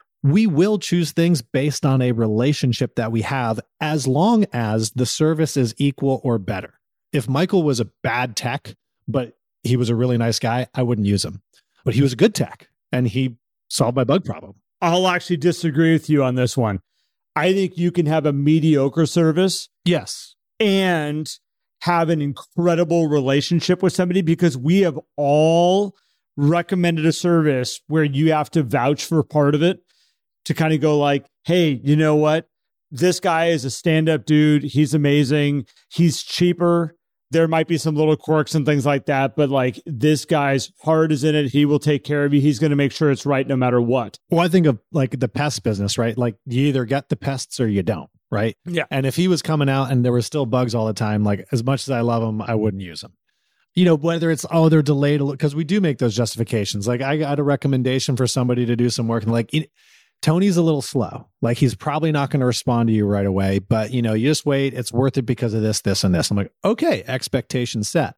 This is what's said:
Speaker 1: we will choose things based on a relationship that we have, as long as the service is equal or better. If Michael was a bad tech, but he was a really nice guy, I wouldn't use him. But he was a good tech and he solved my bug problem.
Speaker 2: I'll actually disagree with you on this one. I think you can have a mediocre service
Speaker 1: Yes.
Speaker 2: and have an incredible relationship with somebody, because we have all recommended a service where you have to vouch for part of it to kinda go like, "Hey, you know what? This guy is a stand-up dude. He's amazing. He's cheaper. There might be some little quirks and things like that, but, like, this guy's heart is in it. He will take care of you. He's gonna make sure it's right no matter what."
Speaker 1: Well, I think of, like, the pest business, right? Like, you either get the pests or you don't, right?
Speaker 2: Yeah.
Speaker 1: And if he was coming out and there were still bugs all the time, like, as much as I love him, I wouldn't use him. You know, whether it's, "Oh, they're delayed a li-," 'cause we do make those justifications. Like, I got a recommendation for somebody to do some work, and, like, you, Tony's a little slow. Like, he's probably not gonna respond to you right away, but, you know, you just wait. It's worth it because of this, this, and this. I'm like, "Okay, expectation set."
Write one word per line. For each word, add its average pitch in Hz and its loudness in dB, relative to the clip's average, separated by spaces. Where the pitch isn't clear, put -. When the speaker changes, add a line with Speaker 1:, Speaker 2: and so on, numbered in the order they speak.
Speaker 1:
we 180 4
will 190 2
choose 170 -2
things 170 2
based 143 -2
on 135 2
a 123 2
relationship 117 0
that 113 -4
we 113 0
have, 117 -4
as 151 -2
long 196 2
as 110 -2
the 127 -2
service 156 -2
is 123 0
equal 139 -2
or 120 0
better. 95 -8
If 120 -4
Michael 170 0
was 143 0
a 117 -4
bad 123 -4
tech, - -8
but 120 -4
he 120 0
was 120 0
a 117 0
really 123 0
nice 113 -2
guy, 123 -2
I 131 -2
wouldn't 117 0
use 101 0
him. 90 -12
But 113 -2
he 127 4
was 135 2
a 120 -10
good 208 2
tech - -8
and 127 0
he 123 -4
solved 120 -2
my 131 2
bug 156 0
problem. - -14
Speaker 2:
I'll 180 2
actually 175 -2
disagree 160 0
with 156 0
you 147 2
on 127 0
this 127 0
one. 107 0
I 185 2
think 185 -2
you 175 0
can 175 0
have 151 0
a 147 0
mediocre 147 2
service 170 0
Speaker 1:
Yes. - -4
Speaker 2:
and 170 0
have 170 0
an 160 0
incredible 165 0
relationship 147 0
with 180 2
somebody, 180 0
because 165 0
we 160 2
have 160 0
all 165 2
recommended 165 2
a 165 4
service 151 0
where 156 2
you 147 2
have 151 -2
to 165 2
vouch 131 0
for 160 2
part 147 2
of 151 0
it 180 0
to - -2
kinda 156 0
go 151 2
like, 143 0
"Hey, 165 0
you 147 2
know 156 4
what? 151 2
This 170 0
guy 165 0
is 160 0
a 135 -6
stand-up 156 0
dude. 151 4
He's 139 0
amazing. 143 2
He's - 0
cheaper. 170 0
There 165 2
might 160 0
be 165 0
some 156 -2
little 151 2
quirks 156 0
and 147 0
things 143 2
like 143 -2
that, 135 0
but, 147 2
like, 131 0
this 151 0
guy's 139 0
heart 160 2
is 131 -2
in 151 2
it. 143 0
He 147 4
will 147 2
take 147 0
care 147 -2
of 143 2
you. 147 4
He's 139 2
gonna 147 2
make 139 2
sure 151 0
it's - -4
right 135 0
no 139 -2
matter 127 2
what." 120 -2
Speaker 1:
Well, 165 2
I 175 2
think 170 4
of, 123 2
like, 131 -2
the 123 0
pest 143 -4
business, 101 -2
right? 117 -2
Like, 120 -2
you 131 0
either 131 0
get 135 -4
the - -2
pests - -6
or 117 2
you 98 0
don't, 85 -6
right? 110 -2
Speaker 2:
Yeah. 170 -4
Speaker 1:
And 135 -2
if 131 -2
he 180 0
was 175 0
coming 147 0
out 135 0
and 123 2
there 123 2
were 120 2
still 143 -4
bugs 120 -2
all 110 -2
the 110 -2
time, 107 -2
like, 104 -2
as 113 -2
much 135 -2
as - -8
I 123 -2
love 117 0
him, 110 -4
I 113 -4
wouldn't 104 -2
use 85 -14
him. - -20
You 180 4
know, 170 4
whether 165 0
it's, 151 -4
"Oh, 165 4
they're 156 6
delayed 143 0
a 139 -2
li-," 139 -4
'cause 143 -2
we 156 -4
do 175 -2
make 156 0
those 113 0
justifications. 107 -4
Like, 120 -2
I 139 -2
got 143 -2
a 147 -2
recommendation 131 0
for 127 0
somebody 123 0
to 120 0
do 120 2
some 117 -4
work, 113 -2
and, 107 -2
like, 117 -2
you, 160 -2
Tony's 175 2
a 175 4
little 156 0
slow. - -6
Like, 117 0
he's 123 2
probably 151 -2
not 143 -2
gonna 135 0
respond 120 0
to 110 2
you 107 2
right 101 0
away, 98 0
but, 107 -2
you 123 -2
know, 113 0
you 110 0
just 151 -2
wait. 139 -2
It's 127 -8
worth 127 -2
it 131 0
because 113 -4
of 110 0
this, 107 -2
this, 98 -2
and 92 2
this. 82 -2
I'm 104 0
like, 101 -4
"Okay, 285 0
expectation 127 -6
set." 143 -2